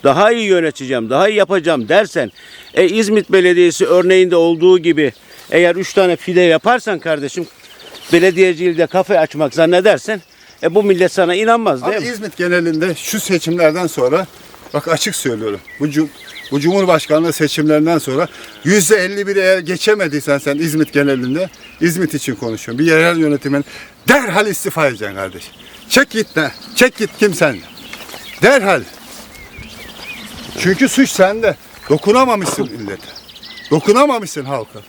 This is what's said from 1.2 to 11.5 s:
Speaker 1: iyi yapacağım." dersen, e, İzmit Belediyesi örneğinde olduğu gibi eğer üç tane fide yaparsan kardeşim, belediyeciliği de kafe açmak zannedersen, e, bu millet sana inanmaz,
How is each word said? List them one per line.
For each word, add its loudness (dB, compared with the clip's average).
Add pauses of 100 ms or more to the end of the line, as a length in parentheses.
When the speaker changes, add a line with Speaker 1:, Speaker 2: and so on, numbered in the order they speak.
Speaker 1:
iyi -2
yapacağım." 0
dersen, 0 (420)
e, 4
İzmit 0
Belediyesi 4
örneğinde 4
olduğu 4
gibi 0 (380)
eğer 2
üç -8
tane 2
fide 0
yaparsan 0
kardeşim, -6 (640)
belediyeciliği 2
de 2
kafe 0
açmak -2
zannedersen, 2 (420)
e, 0
bu 4
millet 2
sana 0
inanmaz, 0